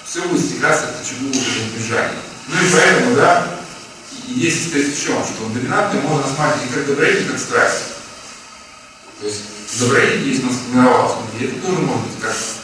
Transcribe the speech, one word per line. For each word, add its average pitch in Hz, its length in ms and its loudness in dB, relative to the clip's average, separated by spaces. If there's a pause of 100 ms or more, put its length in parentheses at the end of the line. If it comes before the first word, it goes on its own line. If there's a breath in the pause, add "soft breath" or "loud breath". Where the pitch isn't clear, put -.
все - 240 -6
будет - 160 2
стекаться - 420 2
к - 140 -8
очагу - 300 -6
этого 110 340 -2
напряжения. 113 540 -4 (300)
Ну - 60 -6
и 180 180 4
поэтому, - 440 6
да, 175 320 4 (800)
и 127 120 -2
есть, 156 260 0
кстати, 143 240 0
в - 160 -6
чем, 123 180 -2
что 110 240 -6
доминантный 196 540 0
можно 143 200 0
рассматривать 139 480 -2
и 123 40 -4
как 139 120 -2
добродетель, 147 420 2
как 131 100 -4
страсть. - 440 0 (1400)
То - 60 -8
есть - 140 -6 (400)
добродетель - 480 4
есть 254 140 2
у 254 40 -2
нас 254 100 0
сформировалась, 123 600 4 (220)
и 127 60 -2
это - 160 -6
тоже 185 220 0
может 120 200 0
быть - 180 -8
как - 160 -4 (280)